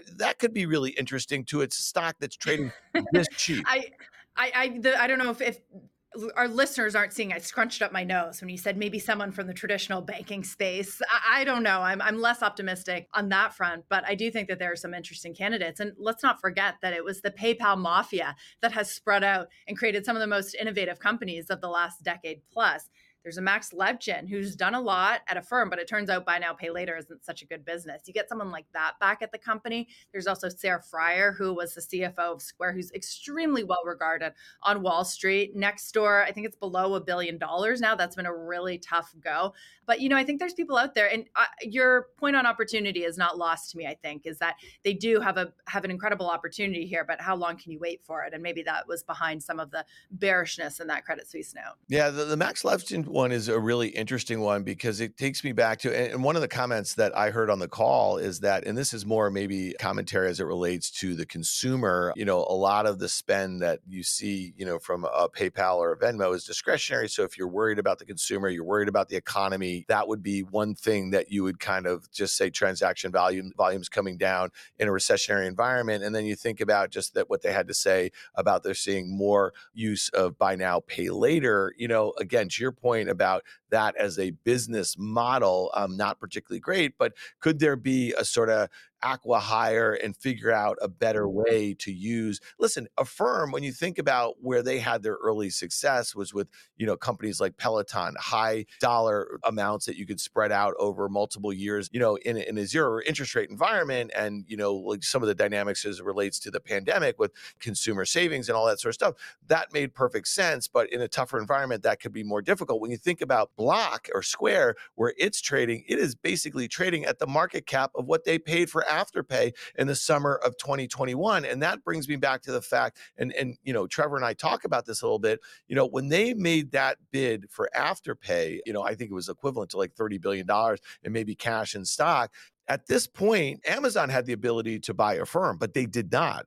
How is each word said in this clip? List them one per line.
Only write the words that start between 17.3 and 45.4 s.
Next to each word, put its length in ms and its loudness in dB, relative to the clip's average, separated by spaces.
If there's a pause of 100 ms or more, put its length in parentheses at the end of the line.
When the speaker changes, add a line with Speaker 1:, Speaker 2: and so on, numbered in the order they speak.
Speaker 2:
PayPal 460 2
mafia 580 0 (260)
that 120 2
has 180 -2
spread 320 2
out 240 2 (200)
and 100 -8
created 280 0
some 100 0
of 60 -2
the 60 0
most 280 -2
innovative 440 -4
companies 500 -2
of 120 -4
the 80 -6
last 340 -2
decade 380 -6 (100)
plus. 380 0 (340)
There's 140 -12
a 40 -4
Max 280 0
Levchin 580 -2
who's 280 -6
done 180 0
a 80 0
lot 460 2
at 100 -2
Affirm, 320 0
but 80 -4
it 100 -4
turns 220 -2
out 160 0
buy 140 2
now, 140 -4
pay 180 -8
later 260 -6
isn't 260 -16
such 200 -12
a 20 -20
good 180 -12
business. 440 -10
You 80 -8
get 120 -2
someone 220 -6
like 240 -12
that 260 -2
back 220 2
at 100 -6
the 60 -10
company. 520 -6 (220)
There's 140 -8
also 240 -2
Sarah 320 -2
Friar, 500 2
who 220 -2
was 220 -6
the 80 -14
C 200 -4
F 140 -4
O 160 -2
of 80 -14
Square, 320 -4
who's 200 -8
extremely 720 -2
well 220 0
regarded 480 -2 (300)
on 180 2
Wall 240 2
Street. 500 0
Nextdoor, 720 4
I 60 -2
think 160 -6
it's 80 -16
below 400 0
a 40 0
billion 380 -2
dollars 420 -2
now. 140 4
That's 220 0
been 100 -4
a 100 -4
really 440 -6
tough 340 -4 (100)
go. 300 -2 (320)
But, 160 2
you 80 2
know, 80 4
I 60 4
think 160 -2
there's 140 -4
people 240 -2
out 180 2
there, 160 6
and, 140 -2 (100)
uh, 100 4 (160)
your 460 4 (100)
point 180 2
on 120 4
opportunity 560 0
is 140 -2
not 200 2
lost 340 -2
to 60 -14
me, 80 -8
I 100 -6
think, 300 -12
is 140 -8
that 160 0 (280)
they 100 2
do 260 4
have 180 2
a, 140 -2 (160)